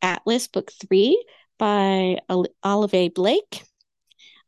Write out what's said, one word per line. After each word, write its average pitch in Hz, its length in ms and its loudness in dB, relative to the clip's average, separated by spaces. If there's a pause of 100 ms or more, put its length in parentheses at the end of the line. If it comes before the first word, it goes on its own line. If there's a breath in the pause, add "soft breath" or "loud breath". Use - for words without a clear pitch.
Atlas, 220 480 -2
Book - 240 -8
three 220 500 2 (360 soft breath)
by 196 580 0 (140)
Ol-, 180 180 0 (140)
Olive 196 500 0
Blake. 233 500 -2 (840 soft breath)